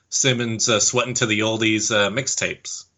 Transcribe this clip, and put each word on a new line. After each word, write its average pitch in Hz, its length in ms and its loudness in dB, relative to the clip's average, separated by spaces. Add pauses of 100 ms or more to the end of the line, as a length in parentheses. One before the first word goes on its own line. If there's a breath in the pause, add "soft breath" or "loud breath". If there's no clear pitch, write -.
(100)
Simmons, 120 580 0
uh, 107 120 4
Sweatin' 123 340 0
to 120 120 0
the 107 140 2
Oldies, 110 500 0
uh, 101 200 2
mixtapes. - 720 -6 (140)